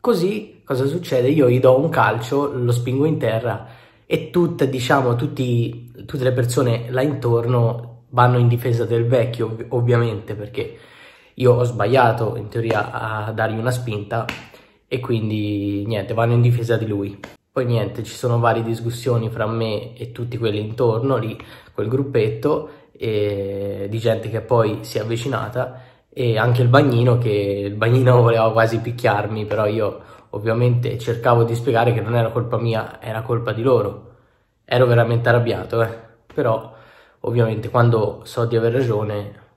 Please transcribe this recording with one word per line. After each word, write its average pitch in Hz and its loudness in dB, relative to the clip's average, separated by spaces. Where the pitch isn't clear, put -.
Così 202 -2
cosa 135 -2
succede? 139 0
Io 143 4
gli 123 4
do 131 6
un 156 0
calcio, 135 0
lo 120 0
spingo 127 0
in 156 0
terra 110 -4
e 160 -4
tutte, 165 0
diciamo, 127 0
tutti, 120 -2
tutte 131 -6
le 127 2
persone 120 0
là 127 -2
intorno 120 0
vanno 123 4
in 120 6
difesa 117 0
del 117 0
vecchio, 117 0
ov-, 113 -10
ovviamente, 117 0
perché - -10
io 123 6
ho 120 4
sbagliato 117 2
in 107 -8
teoria 110 -2
a 110 -6
dargli 110 -4
una 117 -2
spinta 113 -4
e 131 -4
quindi 104 -2
niente, 110 -4
vanno 117 2
in 120 4
difesa 120 2
di 107 -2
lui. 101 -4
Poi 131 -2
niente, 113 -2
ci - -14
sono 120 0
varie 117 2
discussioni 117 -2
fra 110 -4
me 113 -4
e 117 -12
tutti 117 -10
quelli 107 -2
intorno 117 0
lì, 104 -6
quel 104 -4
gruppetto, 135 0
e 101 -4
di 110 -4
gente 110 -2
che 113 -4
poi 110 2
si - -8
è 107 -4
avvicinata, 117 -6
e 120 0
anche 120 2
il 120 4
bagnino, 123 4
che 120 0
il 101 -2
bagnino 123 4
<laughs> - -
voleva 113 4
quasi 113 2
picchiarmi, 107 -2
però 104 0
io 104 -2
ovviamente 113 0
cercavo 117 2
di 113 -2
spiegare 117 2
che 117 -2
non 110 -4
era 113 2
colpa 120 -4
mia, 113 -4
era 110 -8
colpa 120 -4
di 113 -4
loro. 113 0
Ero 123 4
veramente 117 2
arrabbiato, 117 0
eh. 110 0
Però 113 -2
ovviamente 110 0
quando 117 2
so 120 -4
di 117 -2
aver 113 2
ragione 107 -2